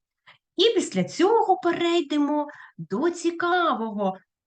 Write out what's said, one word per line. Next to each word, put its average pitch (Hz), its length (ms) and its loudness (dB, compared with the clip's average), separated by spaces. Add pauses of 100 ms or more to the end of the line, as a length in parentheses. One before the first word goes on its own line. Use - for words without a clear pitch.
(560)
І 453 180 4
після 190 300 0
цього 392 520 2
перейдемо 339 920 0 (300)
до 233 320 -2
цікавого 285 1080 -2 (300)